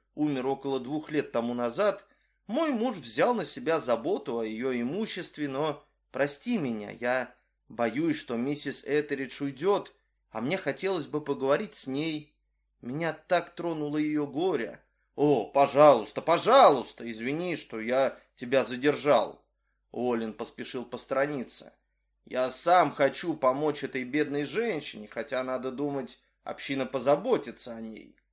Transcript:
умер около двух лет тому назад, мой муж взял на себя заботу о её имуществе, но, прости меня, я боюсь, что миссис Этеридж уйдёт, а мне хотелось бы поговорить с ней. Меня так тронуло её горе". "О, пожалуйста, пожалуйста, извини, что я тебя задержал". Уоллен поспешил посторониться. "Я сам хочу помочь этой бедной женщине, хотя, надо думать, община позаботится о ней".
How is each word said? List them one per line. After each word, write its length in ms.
умер 320
около 340
двух 300
лет 220
тому 240
назад, 500
мой 240
муж 280
взял 360
на 120
себя 340
заботу 580
о 80
её 340
имуществе, 680
но, 360
прости 480
меня, 320
я 420
боюсь, 500
что 180
миссис 500
Этеридж 560
уйдёт, 500
а 120
мне 160
хотелось 500
бы 120
поговорить 540
с 140
ней. 480
Меня 320
так 420
тронуло 420
её 300
горе". 520
"О, 280
пожалуйста, 760
пожалуйста, 880
извини, 460
что 240
я 400
тебя 280
задержал". 800
Уоллен 400
поспешил 540
посторониться. 880
"Я 260
сам 420
хочу 400
помочь 500
этой 200
бедной 420
женщине, 640
хотя, 360
надо 280
думать, 480
община 420
позаботится 880
о 60
ней". 340